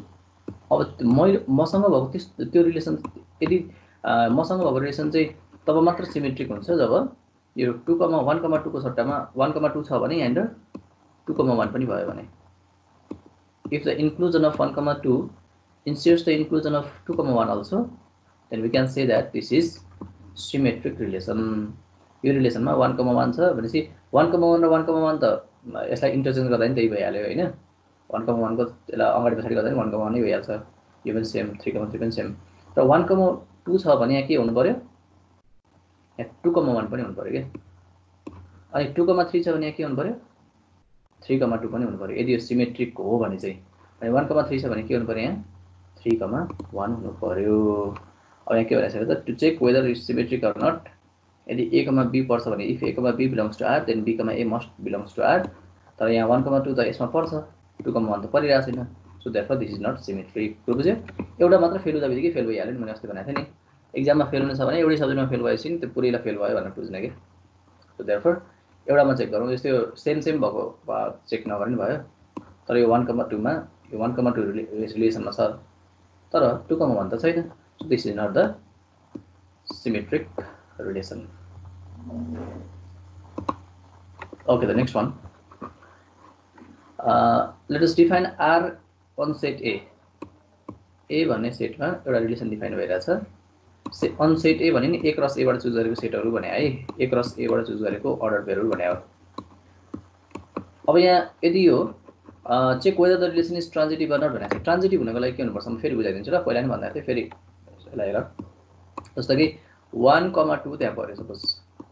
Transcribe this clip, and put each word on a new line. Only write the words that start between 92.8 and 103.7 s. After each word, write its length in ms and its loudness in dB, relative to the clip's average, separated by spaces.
से-, 240 -4
on 200 4
set 260 2
A 100 4
भने 160 2
नि 100 0
A 160 0
cross 240 0
A 80 2
बाट 100 4
choose 180 -4
गरेको 200 0
सेटहरू 380 -2
भने 160 -4
है, 380 -2
A 240 -2
cross 280 0
A 120 -2
बाट 140 2
choose 180 -6
गरेको 320 -2
order 280 0
पेयरहरू 280 -2
भने 160 -2
हो। 80 0
अब 100 6
यहाँ 360 4
यदि 240 4
यो, 260 2
अ, 320 2
check 180 0
whether 220 6
the 120 0
relation 260 0
is 160 -8